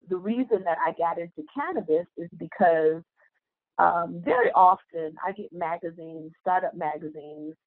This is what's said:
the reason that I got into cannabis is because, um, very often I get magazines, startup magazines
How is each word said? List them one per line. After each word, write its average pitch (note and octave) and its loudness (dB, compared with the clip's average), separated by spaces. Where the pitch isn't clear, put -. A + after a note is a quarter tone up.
the F#3 -2
reason G#3+ 0
that E3 0
I E3 0
got E3 -2
into E3+ -10
cannabis F3+ -2
is E3+ -10
because, E3 2
um, E3+ 2
very B3 4
often E3+ 4
I G3 -4
get G3+ -12
magazines, E3 -10
startup F#3 0
magazines D3+ -10